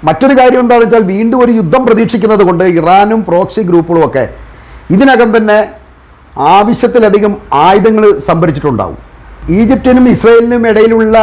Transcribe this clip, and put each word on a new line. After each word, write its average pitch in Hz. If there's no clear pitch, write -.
മറ്റൊരു 269
കാര്യം 254
എന്താണെന്ന് 233
വെച്ചാൽ, 220
വീണ്ടും 226
ഒരു 247
യുദ്ധം 175
പ്രതീക്ഷിക്കുന്നത് 214
കൊണ്ട് 180
ഇറാനും 202
പ്രോക്സി 185
ഗ്രൂപ്പുകളും 165
ഒക്കെ 117
ഇതിനകം 233
തന്നെ 214
ആവശ്യത്തിലധികം 208
ആയുധങ്ങൾ 214
സംഭരിച്ചിട്ടുണ്ടാവും. 147
ഈജിപ്തിനും 254
ഇസ്രായേലിനും 233
ഇടയിലുള്ള 220